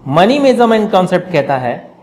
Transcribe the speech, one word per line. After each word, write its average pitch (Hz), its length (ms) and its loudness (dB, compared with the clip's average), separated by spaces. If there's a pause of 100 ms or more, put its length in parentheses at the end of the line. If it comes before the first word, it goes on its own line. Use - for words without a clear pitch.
मनी 196 320 2
मेजरमेंट 226 520 2
कॉन्सेप्ट 185 400 -2
कहता 143 260 -2
है 127 320 -6 (140)